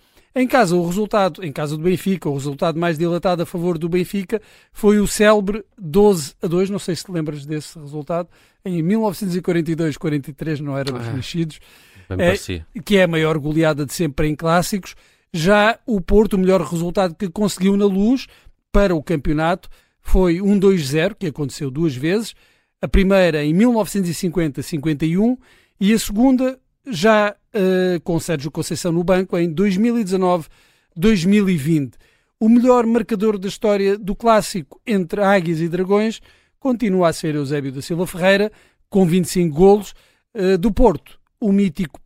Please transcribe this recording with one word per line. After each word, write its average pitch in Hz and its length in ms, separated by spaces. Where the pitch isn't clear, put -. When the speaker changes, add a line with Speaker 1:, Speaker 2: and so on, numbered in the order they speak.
Speaker 1:
Em 254 120
casa, 208 300
o 170 100
resultado, 196 560
em 160 80
casa 151 260
do 156 60
Benfica, 180 460
o 139 60
resultado 143 440
mais 170 200
dilatado 170 440
a - 40
favor 175 320
do 165 100
Benfica 185 520
foi 208 280
o 196 60
célebre 214 580
doze 185 640
a 190 60
dois. 185 240
Não 202 80
sei - 160
se - 100
te - 60
lembras 151 340
desse 151 340
resultado. 151 500
Em 175 160
mil 196 200
novecentos 196 340
e 180 80
quarenta 165 300
e - 20
dois, 156 220
quarenta 147 340
e - 40
três, 151 260
não 143 180
éramos 123 300
Speaker 2:
Ah, 120 40
Speaker 1:
nascidos. 156 460
Speaker 2:
bem 92 100
me 175 60
Speaker 1:
É, - 20
Speaker 2:
parecia. 135 400
Speaker 1:
que 208 120
é 185 80
a 175 40
maior 160 300
goleada 151 460
de 127 80
sempre 160 360
em 151 80
clássicos. 175 580
Já 208 520
o 214 160
Porto, 208 340
o 196 40
melhor 185 220
resultado 170 540
que 196 140
conseguiu 196 480
na 202 100
Luz 208 400
para 202 220
o 151 80
campeonato 160 680
foi 185 400
um 202 180
dois 185 280
zero, 156 300
que 196 100
aconteceu 139 460
duas 156 220
vezes. 170 400
A - 60
primeira 185 580
em 151 80
mil 226 200
novecentos 202 360
e 160 60
cinquenta 160 480
cinquenta 151 420
e 165 140
um 240 180
e 202 120
a 220 60
segunda 254 600
já, 208 520
eh, 185 500
com 165 160
Sérgio 156 320
Conceição 170 400
no 170 140
banco, 185 320
em 170 160
dois 185 240
mil 233 240
e - 20
dezanove 180 460
dois 180 280
mil 202 240
e 185 80
vinte. 143 400
O 220 80
melhor 240 360
marcador 220 540
da 185 80
história 202 520
do 202 180
clássico 214 680
entre 196 360
Águias 180 400
e 170 80
Dragões 202 520
continua 196 520
a - 20
ser 156 240
Eusébio 143 340
da 131 120
Silva 175 240
Ferreira, 196 440
com 190 180
vinte 165 200
e - 20
cinco 170 260
golos. 196 400
Eh, 190 220
do 196 160
Porto, - 480
o 202 140
mítico 196 540